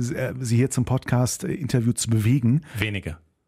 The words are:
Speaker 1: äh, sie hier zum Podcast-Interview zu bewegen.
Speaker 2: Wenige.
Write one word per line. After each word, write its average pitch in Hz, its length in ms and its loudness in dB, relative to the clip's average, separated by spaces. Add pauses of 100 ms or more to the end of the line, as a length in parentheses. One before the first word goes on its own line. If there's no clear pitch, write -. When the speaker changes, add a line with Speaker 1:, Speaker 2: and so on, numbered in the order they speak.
(140)
Speaker 1:
äh, 123 240 -4
sie 117 180 0
hier 127 140 4
zum 127 140 0
Podcast-Interview 127 1080 0
zu - 180 -2
bewegen. 117 520 2 (160)
Speaker 2:
Wenige. 98 400 -4 (300)